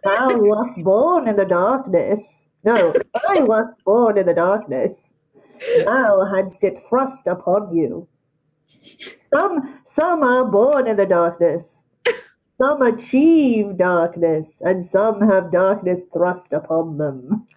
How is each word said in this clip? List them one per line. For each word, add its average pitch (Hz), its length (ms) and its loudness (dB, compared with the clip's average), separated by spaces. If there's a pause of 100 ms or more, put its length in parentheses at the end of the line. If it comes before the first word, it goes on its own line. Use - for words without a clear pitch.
Thou 240 340 0
wast 214 460 0
born 262 440 2
in 220 80 0
the 202 100 2
darkness. 190 1040 -2 (140)
No, 214 300 2 (360)
I 381 140 2
was 220 320 0 (100)
born 220 320 2
in 190 80 2
the 175 80 0
darkness. 170 800 -2 (720)
Thou 208 480 2
hadst 190 300 -4
it 190 160 -2
thrust 262 480 -4
upon 185 480 -2
you. 165 320 -4 (1120)
Some, 320 640 -4
some 330 400 -2
are 254 260 2
born 247 380 2
in 220 100 0
the 196 80 2
darkness. 170 800 -2 (760)
Some 285 220 0
achieve 240 960 2
darkness, 170 840 0
and 180 240 -2
some 202 360 0
have 190 300 2
darkness 180 600 0
thrust 180 420 -4
upon 160 440 -4
them. 147 600 -6